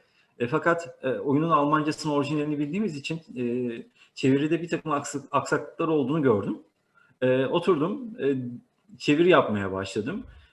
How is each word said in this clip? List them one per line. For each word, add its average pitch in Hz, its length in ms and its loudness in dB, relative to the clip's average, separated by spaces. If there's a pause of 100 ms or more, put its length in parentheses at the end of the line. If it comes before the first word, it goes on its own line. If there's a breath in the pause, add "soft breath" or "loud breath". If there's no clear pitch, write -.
(400 soft breath)
E, 123 80 0
fakat, 170 560 -2
e, 131 60 0
oyunun 139 400 0
Almancasının 151 640 2
orijinalini 147 460 -2
bildiğimiz 156 360 -4
için, 160 260 -8 (160)
e, 123 60 -4 (720 soft breath)
çeviride 147 460 2
bir 170 80 -8
takım 160 220 -4
aksak-, 143 400 -4
aksaklıklar 147 560 -2
olduğunu 151 340 0
gördüm. 110 380 2 (600 soft breath)
E, 127 240 4
oturdum, 175 760 0
e, 139 140 0 (600)
çeviri 160 320 4
yapmaya 107 420 4
başladım. 110 520 -4 (300 soft breath)